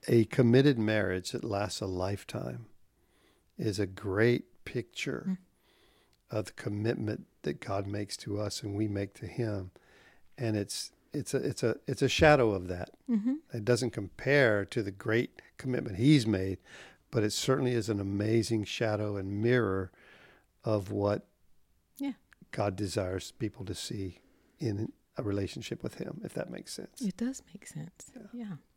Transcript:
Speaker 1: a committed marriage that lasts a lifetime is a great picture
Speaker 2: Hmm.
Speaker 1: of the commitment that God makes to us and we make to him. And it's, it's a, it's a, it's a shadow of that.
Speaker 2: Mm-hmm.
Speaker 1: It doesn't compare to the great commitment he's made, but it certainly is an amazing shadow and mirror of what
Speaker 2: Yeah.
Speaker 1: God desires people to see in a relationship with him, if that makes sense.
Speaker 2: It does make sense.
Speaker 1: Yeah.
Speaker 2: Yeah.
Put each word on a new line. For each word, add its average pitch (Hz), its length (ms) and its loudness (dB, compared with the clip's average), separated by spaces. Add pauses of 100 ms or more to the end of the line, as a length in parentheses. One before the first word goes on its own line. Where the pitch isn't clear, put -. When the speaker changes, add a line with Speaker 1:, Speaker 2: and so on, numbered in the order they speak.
Speaker 1:
a 117 180 6
committed 131 520 6
marriage 104 540 0
that - 120 -6
lasts 101 380 -2
a 104 40 -4
lifetime 98 800 -4 (920)
is 107 220 -2
a 101 60 2
great 101 600 2 (200)
picture - 580 -6 (1040)
Speaker 2:
Hmm. - 80 -6
Speaker 1:
of 107 80 -2
the - 80 -16
commitment 107 720 -4 (180)
that 147 160 -4
God 98 280 -4
makes 101 300 -8
to 101 220 -6
us 104 240 -6
and 101 120 -6
we 107 120 0
make 101 280 -2
to 104 120 -12
him. 101 440 -4 (680)
And 110 200 0
it's, - 340 -4 (220)
it's - 200 -4
a, 139 40 2
it's - 260 -2
a, - 140 2 (100)
it's 135 140 -2
a 135 80 4
shadow 139 420 8
of 92 160 -2
that. 87 220 -6 (200)
Speaker 2:
Mm-hmm. 233 260 0 (180)
Speaker 1:
It 113 120 -6
doesn't 120 260 4
compare 110 760 2
to - 160 -4
the 101 100 -4
great 107 500 0 (160)
commitment 123 400 -4
he's 131 280 8
made, 95 320 0 (540)
but 113 120 2
it 107 80 2
certainly 131 420 2
is 110 160 0
an 101 100 0
amazing 104 640 2
shadow 104 520 -2
and 101 260 -4
mirror 107 500 2 (760)
of 104 260 0
what 101 360 0 (720)
Speaker 2:
Yeah. 277 160 -6 (380)
Speaker 1:
God 104 240 0
desires 95 560 -4
people 104 340 -6
to 95 100 -6
see 98 440 -8 (400)
in 110 320 -4 (260)
a - 60 -4
relationship 101 600 -4
with - 120 -8
him, - 280 -10
if - 100 -10
that - 160 -8
makes - 240 -12
sense. - 280 -14
Speaker 2:
It 202 160 -4
does 262 260 -6 (100)
make - 140 -18
sense. - 480 -14
Speaker 1:
Yeah. 233 60 -16 (120)
Speaker 2:
Yeah. 220 220 -10 (220)